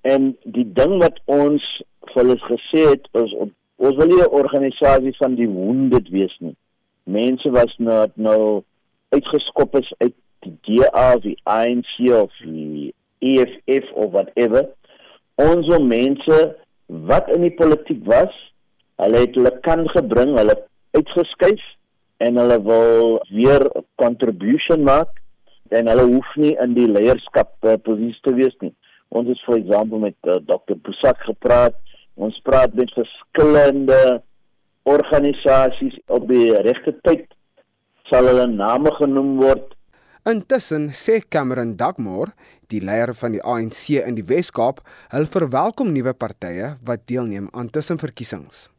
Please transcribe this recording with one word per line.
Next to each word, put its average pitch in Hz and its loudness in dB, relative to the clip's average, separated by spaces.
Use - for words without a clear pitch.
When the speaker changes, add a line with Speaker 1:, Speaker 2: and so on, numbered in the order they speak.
Speaker 1:
En 135 0
die 120 -6
ding 170 0
wat 170 2
ons 143 0
vir 123 2
hulle 123 2
gesê 151 0
het 135 0
is, 113 -2
ons 131 0
wil 156 2
nie 180 6
'n 156 2
organisasie 135 0
van 131 0
die 117 -2
wounded 117 0
wees 95 -2
nie. 85 -14
Mense 123 -2
was 120 2
nou, 110 2
nou 107 0
uitgeskop - -2
is 131 -2
uit 123 -2
die 82 -18
D 117 2
A 123 4
of 113 -4
die 87 -8
A 110 0
N 120 -2
C 123 -2
of 107 2
die 76 -12
E 131 2
F - -18
F 135 -2
of 104 -4
whatever. 117 -2
Ons 160 2
wil 165 2
mense 139 2
wat 87 -2
in 170 2
die 175 0
politiek 151 0
was, 135 4
hulle 104 2
het 123 0
hulle 127 2
kan 165 0
gebring, 127 0
hulle 107 4
uitgeskuif 175 0
en 120 0
hulle 120 2
wil 113 4
weer 131 4
'n - -4
contribution 120 0
maak 143 2
en 113 0
hulle 120 4
hoef 123 0
nie 151 0
in 123 -2
die 120 2
leierskap, 110 0
eh, 113 2
posisie 113 -6
te 131 -2
wees 127 0
nie. 107 -10
Ons 120 -4
het, 123 -4
for 120 -2
example, 107 -2
met, 104 -4
eh, 90 -2
dokter 95 -4
Boesak - -2
gepraat. 120 2
Ons 110 -8
praat 131 2
met 120 -2
verskillende 135 2
organisasies. 139 0
Op 117 -2
die 117 4
regte 107 0
tyd 165 0
sal 127 2
hulle 127 4
name 117 0
genoem 139 -2
word. 135 2
Speaker 2:
Intussen 190 -4
sê 214 -2
Cameron 127 -4
Dugmore, 123 -6
die 104 -8
leier 113 -4
van 117 -8
die 104 -8
A 120 -4
N 113 -8
C - -6
in 120 -8
die 104 -10
Wes-Kaap, 131 -4
hulle 147 -4
verwelkom 170 -4
nuwe 127 -4
partye 104 -12
wat 117 -10
deelneem 110 -8
aan 120 -14
tussenverkiesings. 147 -12